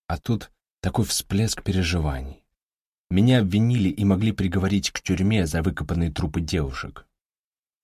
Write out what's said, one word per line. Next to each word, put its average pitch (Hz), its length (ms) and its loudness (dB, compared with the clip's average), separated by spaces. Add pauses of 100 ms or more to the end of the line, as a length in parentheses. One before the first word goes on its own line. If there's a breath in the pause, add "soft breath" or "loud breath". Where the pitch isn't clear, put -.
А - 120 -4
тут - 320 -4 (300)
такой 101 240 0
всплеск - 580 -2
переживаний. 78 840 -2 (640)
Меня 117 300 4
обвинили 107 500 2
и 101 160 -2
могли 98 280 2
приговорить 95 580 0
к - 100 -10
тюрьме 95 460 2
за 82 160 -2
выкопанные 82 480 -2
трупы 82 300 -4
девушек. 76 680 -6 (760)